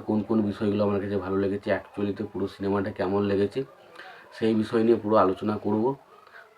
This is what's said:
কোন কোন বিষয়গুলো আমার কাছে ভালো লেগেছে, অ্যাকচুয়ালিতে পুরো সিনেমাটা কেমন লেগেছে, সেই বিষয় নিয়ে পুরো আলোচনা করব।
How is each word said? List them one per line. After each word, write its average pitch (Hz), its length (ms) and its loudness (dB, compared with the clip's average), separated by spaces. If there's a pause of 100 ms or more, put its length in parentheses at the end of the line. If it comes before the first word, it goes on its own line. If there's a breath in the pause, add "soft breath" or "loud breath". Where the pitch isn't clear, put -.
কোন 107 100 2 (100)
কোন 110 100 2 (100)
বিষয়গুলো 104 380 0
আমার 101 160 0
কাছে 101 220 -4
ভালো 95 200 -2
লেগেছে, 98 280 -4
অ্যাকচুয়ালিতে 101 580 -4
পুরো 95 240 -4
সিনেমাটা 98 440 -2
কেমন 98 220 0 (100)
লেগেছে, 101 300 0 (760 loud breath)
সেই 113 240 2
বিষয় 110 260 0
নিয়ে 117 160 6
পুরো 104 120 0 (100)
আলোচনা 98 320 0 (100)
করব। 107 200 2 (720 loud breath)